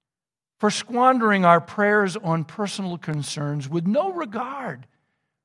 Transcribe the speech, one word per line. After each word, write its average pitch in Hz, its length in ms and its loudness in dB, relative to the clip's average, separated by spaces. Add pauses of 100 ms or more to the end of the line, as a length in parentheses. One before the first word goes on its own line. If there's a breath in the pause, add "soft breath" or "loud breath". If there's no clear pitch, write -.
(600)
for 208 120 2
squandering 240 720 2
our 170 160 8
prayers 202 560 0
on 165 300 -2
personal 190 520 -8
concerns 147 680 -6
with 165 180 -4
no 302 280 0
regard 226 720 -8 (580)